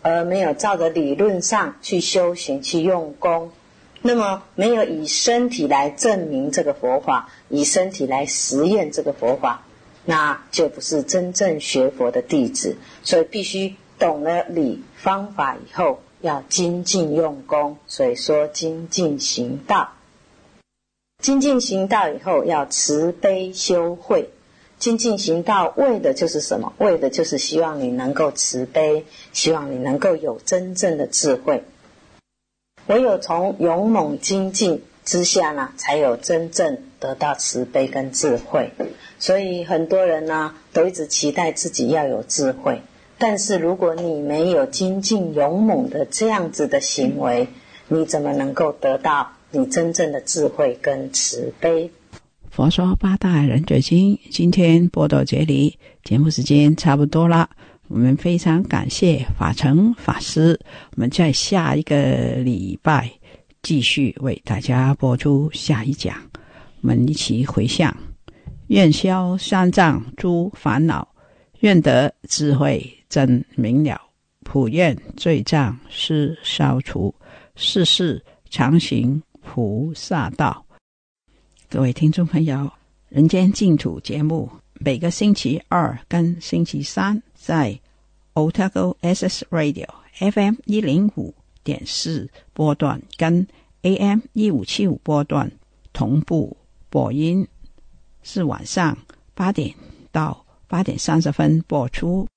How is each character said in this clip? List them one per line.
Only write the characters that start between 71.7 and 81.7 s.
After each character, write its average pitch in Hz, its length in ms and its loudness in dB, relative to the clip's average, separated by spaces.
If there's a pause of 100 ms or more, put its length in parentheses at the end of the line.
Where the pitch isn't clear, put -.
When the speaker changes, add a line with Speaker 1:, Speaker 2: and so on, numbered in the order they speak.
Speaker 2:
得 135 320 4 (160)
智 147 260 0
慧 139 440 -2 (100)
真 131 460 2
明 123 280 2
了， 135 160 -2 (460)
普 131 240 0
愿 151 260 2 (220)
罪 156 240 0
障 127 380 0 (100)
悉 156 540 -2
消 131 400 0
除， - 320 -4 (420)
世 - 300 0
世 165 360 0 (280)
常 139 280 4
行 131 440 0 (180)
菩 117 540 -4
萨 - 340 -4
道。 - 380 -4 (1040)